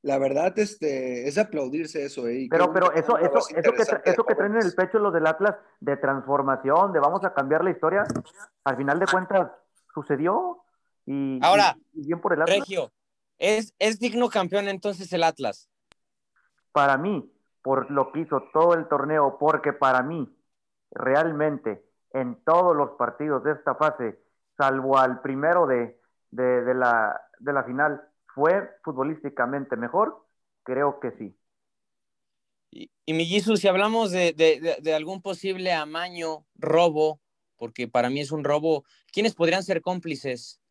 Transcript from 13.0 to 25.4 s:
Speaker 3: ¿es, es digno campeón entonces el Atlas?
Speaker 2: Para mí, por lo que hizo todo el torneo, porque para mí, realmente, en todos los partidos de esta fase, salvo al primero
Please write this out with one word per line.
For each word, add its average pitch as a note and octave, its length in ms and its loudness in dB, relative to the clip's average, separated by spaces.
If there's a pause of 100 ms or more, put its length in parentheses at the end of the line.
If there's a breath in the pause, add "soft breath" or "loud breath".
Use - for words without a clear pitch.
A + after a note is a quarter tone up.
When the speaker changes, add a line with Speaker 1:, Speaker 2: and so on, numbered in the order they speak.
Speaker 3:
¿es, G#3+ 400 0
es G#3+ 220 0
digno A#3+ 300 0
campeón G3+ 380 0
entonces F#3+ 460 -6
el E3+ 100 0
Atlas? C#3 460 -2 (1040)
Speaker 2:
Para C#3 240 4
mí, E3 320 -4 (320)
por C3 280 -2
lo C#3 220 0
que D3+ 80 -6
hizo D3+ 240 -2 (100)
todo E3+ 200 4
el E3 160 -2
torneo, C#3+ 500 0
porque D3 320 0
para B2+ 320 2
mí, D3 240 -6 (640)
realmente, D3 880 -2 (300)
en B2+ 320 -6
todos F3 320 4
los C#3+ 220 0
partidos C3 480 -2
de D3+ 80 0
esta C#3+ 220 -4
fase, C3 440 -2 (380)
salvo C3+ 400 2
al B2+ 240 2
primero D3+ 440 2